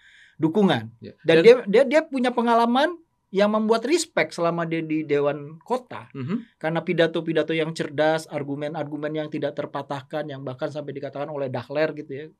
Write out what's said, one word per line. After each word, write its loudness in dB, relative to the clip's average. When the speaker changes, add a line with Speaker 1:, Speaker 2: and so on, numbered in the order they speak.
Speaker 1:
dukungan. 2
Speaker 2:
Iya. -16
Speaker 1:
Dan 4
Speaker 2:
Dan 8
Speaker 1:
dia, 12
dia, 6
dia 4
punya -2
pengalaman 2
yang 2
membuat 2
respect 0
selama -2
dia -4
di -2
Dewan -2
Kota. -8
Speaker 2:
Mhm. -8
Speaker 1:
Karena -2
pidato-pidato 0
yang -2
cerdas, -2
argumen-argumen -8
yang -6
tidak -6
terpatahkan, -8
yang -12
bahkan -8
sampai -10
dikatakan -10
oleh -6
Dahler -4
gitu -14
ya -12